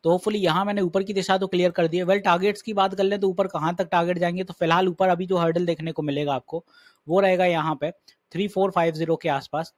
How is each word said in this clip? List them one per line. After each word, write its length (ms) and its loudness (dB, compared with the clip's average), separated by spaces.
तो 60 4
hopefully 320 0
यहाँ 220 2
मैंने 160 -2
ऊपर 220 0
की 100 -6
दिशा 260 0
तो 80 0
क्लियर 240 2
कर 180 0
दी 100 -2
है। 60 -2
Well, 200 2
टारगेट्स 380 2
की 100 -8
बात 220 2
कर 100 0
लें 160 0
तो 80 2
ऊपर 180 0
कहाँ 280 -4
तक 180 -4
टारगेट 260 2
जाएंगे, 260 -2
तो 100 -14
फिलहाल 340 2
ऊपर 200 0
अभी 180 0
जो 120 0
हर्डल 280 0
देखने 260 -4
को 100 -6
मिलेगा 320 -2
आपको 300 -8
वो 140 2
रहेगा 260 2
यहाँ 340 0
पे 100 -4
थ्री 160 -2
फ़ोर 220 0
फ़ाइव 240 0
ज़ीरो 220 -2
के 120 -6
आसपास। 500 -6